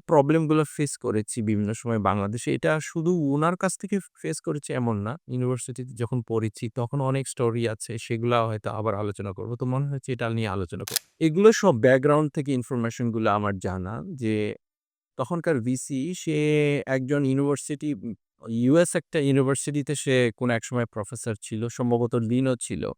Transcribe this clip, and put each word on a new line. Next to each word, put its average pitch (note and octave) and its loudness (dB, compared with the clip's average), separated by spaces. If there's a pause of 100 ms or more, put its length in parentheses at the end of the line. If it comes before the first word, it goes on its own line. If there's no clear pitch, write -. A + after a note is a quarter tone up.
প্রবলেমগুলো D#3 6 (120)
ফেস D3 -2
করেছি G#2+ -2
বিভিন্ন G#2 2
সময় A#2 -2
বাংলাদেশে, G#2 0
এটা D#3 0
শুধু D#3+ 0
ওনার D#3+ 2
কাছ F#3 -2
থেকে G3+ -4 (240)
ফেস D#3+ -6
করেছি D3 -6
এমন A#2+ 0
না। G#2+ -4 (100)
ইউনিভার্সিটিতে B2+ -4
যখন A#2 -4
পড়েছি A2 -2
তখন B2 -4
অনেক C3+ -2
স্টোরি A#2 -2
আছে, A2 -8
সেগুলা A#2 0
হয়তো G#2+ -4
আবার G#2+ -2
আলোচনা G#2 -6
করবো। G#2+ -10
তো B2+ -6
মনে C3 -2
হচ্ছে C#3 -6
এটা A#2 -2
নিয়ে A2+ -2
আলোচনা F#2+ -6
করবো। - -4
এগুলো F#3 6
সব F#3 4
ব্যাকগ্রাউন্ড C3+ 4
থেকে C#3+ -2
ইনফরমেশনগুলো A#2 -2
আমার G2+ 0
জানা F#2 -6 (120)
যে G#2+ -2 (640)
তখনকার D#3 -2
ভিসি C3 -4
সে D#3 -2 (480)
একজন C3+ 0
ইউনিভার্সিটি, C#3+ 0 (540)
ইউএস B2+ 4
একটা E3 -2
ইউনিভার্সিটিতে C#3 2
সে B2+ 2
কোনো B2 0
এক A2+ -2
সময় B2 -2
প্রফেসর A2 -8
ছিল, A2+ -4
সম্ভবত A#2+ 0
ডিনও B2 2
ছিল। - -6